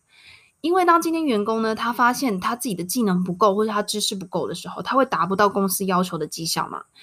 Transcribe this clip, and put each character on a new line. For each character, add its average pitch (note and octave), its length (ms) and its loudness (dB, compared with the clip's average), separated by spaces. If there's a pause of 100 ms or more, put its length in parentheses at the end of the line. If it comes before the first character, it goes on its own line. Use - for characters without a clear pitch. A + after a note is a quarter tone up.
(600)
因 E4 120 0
为 F4+ 120 4
当 E4+ 180 6
今 E4 100 0
天 E4 120 0
员 A3 200 2
工 A3+ 160 0
呢， A3 140 0
他 A3+ 180 -4
发 B3 200 4
现 B3 260 0
他 A3+ 160 -2
自 A#3+ 140 -6
己 G3 80 -2
的 F3 80 -4
技 A#3 180 -2
能 F3+ 220 2
不 F3+ 80 -2
够， G3 200 4
或 G#3 120 0
者 A3 80 -2
他 G#3 100 0
知 G#3 180 -4
识 G#3 140 -2
不 G3 120 -10
够 D#3+ 200 -4
的 A2+ 80 -6
时 F3 140 -12
候， - 120 -12
他 F3+ 140 -4
会 C4 100 4
达 E3+ 220 -2
不 F#3+ 80 -2
到 G3+ 140 4
公 G3 200 0
司 F#3+ 180 -4
要 F#3 180 2
求 F3+ 120 -8
的 D#3 80 -4
绩 E3 220 -8
效 - 220 -2
嘛， - 160 -12 (180)